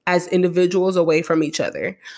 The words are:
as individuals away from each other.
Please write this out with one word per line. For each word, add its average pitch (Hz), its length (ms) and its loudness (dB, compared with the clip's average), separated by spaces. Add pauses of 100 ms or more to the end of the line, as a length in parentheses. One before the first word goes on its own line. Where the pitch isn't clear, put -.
as 180 200 0
individuals 180 680 2
away 165 260 2
from 160 220 2
each 151 160 -4
other. - 360 -6 (200)